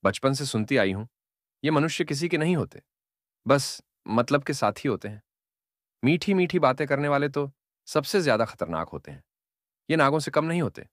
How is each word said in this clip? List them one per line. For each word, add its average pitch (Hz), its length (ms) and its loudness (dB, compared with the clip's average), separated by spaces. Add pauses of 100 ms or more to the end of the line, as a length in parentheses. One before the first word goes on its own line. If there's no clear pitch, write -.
बचपन 98 280 2
से 135 140 -4
सुनती 110 300 -2
आई 98 160 2
हूं, 104 140 -6 (580)
ये 151 60 2
मनुष्य 156 340 0
किसी 151 240 -4
के 165 100 0
नहीं 165 180 2
होते, - 260 -6 (640)
बस - 360 2 (240)
मतलब 120 380 2
के 147 100 -2
साथी 110 340 0
होते 110 200 -4
हैं। 107 140 -14 (840)
मीठी 170 300 2
मीठी 180 240 2
बातें 139 280 2
करने 143 220 0
वाले 143 200 0
तो 143 240 -4 (340)
सबसे 156 360 0
ज्यादा 117 220 4
खतरनाक 82 440 -6
होते 73 220 -12
हैं, 71 140 -16 (680)
ये 160 60 2
नागों 147 220 4
से 147 120 -4
कम 151 140 0
नहीं 165 180 -2
होते। - 300 -6